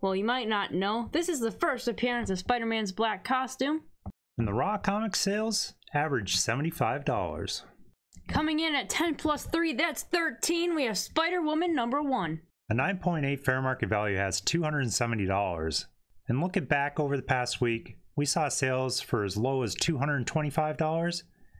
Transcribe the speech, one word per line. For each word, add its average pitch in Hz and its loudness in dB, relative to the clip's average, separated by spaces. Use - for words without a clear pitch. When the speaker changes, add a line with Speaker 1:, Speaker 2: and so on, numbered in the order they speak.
Speaker 1:
well, 190 0
you 196 0
might 240 0
not 208 0
know, 208 0
this 339 0
is 302 0
the 226 0
first 269 -2
appearance 240 0
of 185 0
Spider-Man's 226 0
black 214 0
costume. 269 0
Speaker 2:
And 117 2
the 101 0
raw 170 2
comic 202 0
sales 214 0
average 143 0
seventy-five 135 0
dollars. 87 -2
Speaker 1:
Coming 311 2
in 320 0
at 220 -2
ten 320 0
plus 302 -2
three, 330 0
that's 311 -2
thirteen, 339 0
we 294 2
have 214 0
Spider-Woman 330 2
number 247 0
one. 190 0
Speaker 2:
A 110 4
nine 165 0
point 165 2
eight 139 0
fair 131 2
market 127 0
value 104 2
has 95 0
two 170 0
hundred 143 0
seventy 117 0
dollars. 90 0
And 123 2
looking 180 0
back 143 0
over 143 2
the 127 -4
past 127 0
week, 117 -2
we 143 0
saw 151 0
sales 131 0
for 110 0
as 98 -2
low 131 0
as 98 -2
two 160 0
hundred 139 0
twenty-five 151 0
dollars 165 0